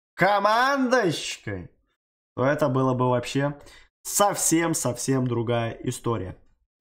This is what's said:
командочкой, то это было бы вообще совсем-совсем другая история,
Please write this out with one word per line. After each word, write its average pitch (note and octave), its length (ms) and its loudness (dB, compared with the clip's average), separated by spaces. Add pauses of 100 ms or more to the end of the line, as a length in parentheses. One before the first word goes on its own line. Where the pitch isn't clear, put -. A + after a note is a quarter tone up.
(160)
командочкой, G#3+ 1600 0 (640)
то A#2+ 80 -2
это D3 240 2
было C3 260 2
бы B2+ 160 2
вообще C#3 480 -2 (460)
совсем-совсем D#3+ 1200 0
другая A#2 460 -2 (120)
история, A2 540 -6 (440)